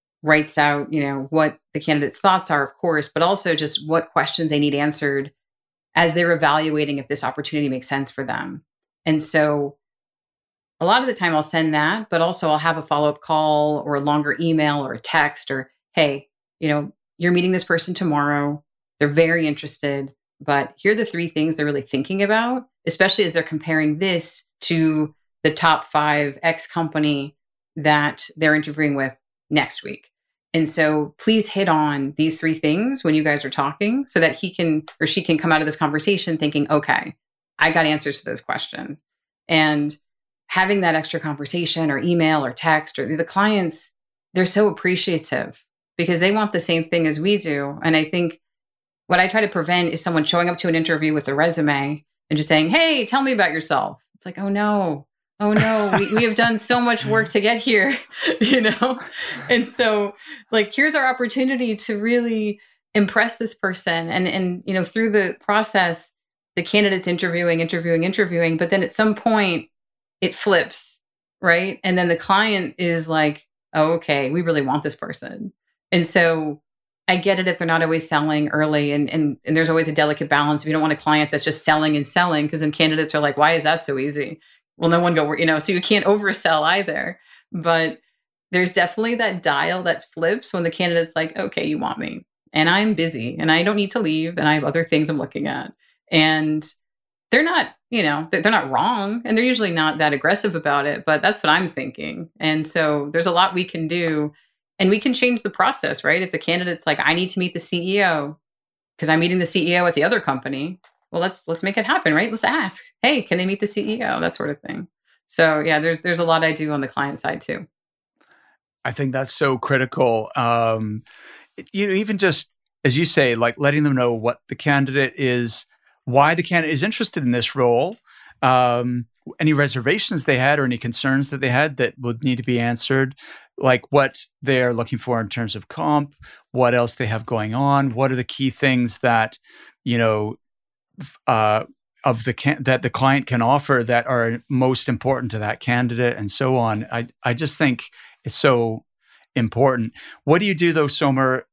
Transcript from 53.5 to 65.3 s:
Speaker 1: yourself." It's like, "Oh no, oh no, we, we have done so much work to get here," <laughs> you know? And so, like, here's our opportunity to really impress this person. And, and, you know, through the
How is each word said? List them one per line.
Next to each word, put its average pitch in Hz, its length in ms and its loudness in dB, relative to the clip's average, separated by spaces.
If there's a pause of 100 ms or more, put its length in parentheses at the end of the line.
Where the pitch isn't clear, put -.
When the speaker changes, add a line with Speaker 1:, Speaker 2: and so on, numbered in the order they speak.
Speaker 1:
yourself." 151 520 -4 (100)
It's - 100 -20
like, 180 120 -14
"Oh 202 120 -6
no, 196 580 0 (320)
oh 208 140 2
no, 214 440 2
we, 202 180 0
we 233 100 4
have 214 100 0
done 233 220 2
so 247 240 0
much 233 240 0
work 220 240 0
to 208 120 0
get 226 160 2
here," 220 380 2 (240)
<laughs> - 220 -2
you 247 200 4
know? 247 380 0 (500)
And 240 180 2
so, 214 480 0 (360)
like, 214 220 0
here's 302 220 2
our 269 120 2
opportunity 254 720 0
to 214 200 -6
really 220 640 0 (340)
impress 214 440 2
this 220 180 -6
person. 170 540 -2
And, 185 180 0
and, 180 380 -4
you 190 80 -4
know, 185 100 0
through 220 280 0
the 196 280 0